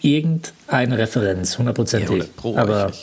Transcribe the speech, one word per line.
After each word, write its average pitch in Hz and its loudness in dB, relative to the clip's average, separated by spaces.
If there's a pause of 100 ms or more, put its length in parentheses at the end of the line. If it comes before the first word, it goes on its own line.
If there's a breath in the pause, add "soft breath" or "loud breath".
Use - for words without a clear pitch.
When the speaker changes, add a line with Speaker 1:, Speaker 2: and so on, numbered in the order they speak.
Speaker 1:
irgendeine 147 0
Referenz, 101 0
hundertprozentig. 117 0
Speaker 2:
Ja, 92 0
hundert 87 -4
Pro, 117 -4
Speaker 1:
Aber 104 2
Speaker 2:
ich, 95 -6